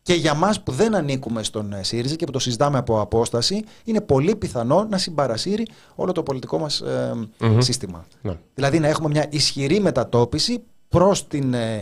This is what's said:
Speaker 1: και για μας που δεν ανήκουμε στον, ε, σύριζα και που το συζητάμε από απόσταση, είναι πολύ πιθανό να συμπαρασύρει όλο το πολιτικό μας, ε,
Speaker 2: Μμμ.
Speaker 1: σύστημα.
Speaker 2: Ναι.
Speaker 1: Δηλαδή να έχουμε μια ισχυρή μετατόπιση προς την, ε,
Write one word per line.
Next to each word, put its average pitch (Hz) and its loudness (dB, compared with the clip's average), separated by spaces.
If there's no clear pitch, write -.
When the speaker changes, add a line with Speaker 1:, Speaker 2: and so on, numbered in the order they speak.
Speaker 1:
και 180 0
για 156 2
μας 190 2
που 151 -4
δεν 208 2
ανήκουμε 131 -2
στον, 104 -6
ε, 98 -8
σύριζα 120 -2
και 160 -4
που 139 -10
το 131 -2
συζητάμε 131 0
από 113 2
απόσταση, 117 0
είναι 220 0
πολύ 147 2
πιθανό 147 0
να 190 -2
συμπαρασύρει 170 -2
όλο 185 -2
το 170 -2
πολιτικό 131 -4
μας, 151 -2
ε, 127 -4
Speaker 2:
Μμμ. 113 4
Speaker 1:
σύστημα. 95 -2
Speaker 2:
Ναι. 92 -6
Speaker 1:
Δηλαδή 139 2
να 147 2
έχουμε 156 0
μια 147 2
ισχυρή 139 0
μετατόπιση 151 0
προς 180 4
την, 135 -2
ε, 113 -2